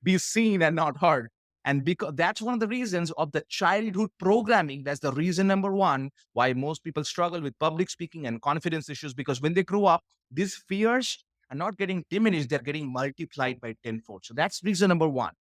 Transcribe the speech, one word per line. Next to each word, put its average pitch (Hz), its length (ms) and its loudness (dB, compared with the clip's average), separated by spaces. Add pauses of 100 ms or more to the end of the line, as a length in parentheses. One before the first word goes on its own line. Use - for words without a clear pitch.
Be 185 140 4
seen 214 440 2
and 160 140 4
not 156 220 0
heard. 147 320 2 (360)
And 139 180 2
becau-, 165 320 -2
that's 170 260 0
one 233 120 -2
of 240 80 0
the 220 60 0
reasons 196 440 -2
of 156 220 -2
the 147 160 -2
childhood 202 600 0 (100)
programming. 190 640 2
That's 143 180 -4
the 147 100 0
reason 170 360 2
number 196 260 2
one 143 380 2 (200)
why 123 220 2
most 143 300 -4
people 151 200 -6
struggle 175 380 -2
with 139 180 -6
public 160 300 0
speaking 160 360 -12
and 117 160 -4
confidence 156 480 -2
issues, 143 240 -10
because 131 280 -4
when 156 120 0
they 185 100 2
grow 202 220 0
up, 170 160 6 (300)
these 185 240 -2 (120)
fears 226 580 0 (240)
are 131 80 -10
not 185 200 -4
getting 185 320 -2
diminished, 175 400 2
they're 143 100 0
getting 143 320 -6
multiplied 131 680 -4
by 113 240 -10
tenfold. 110 400 -8
So - 100 -18
that's 156 300 -2
reason 190 260 2
number 160 200 4
one. 123 240 -2 (140)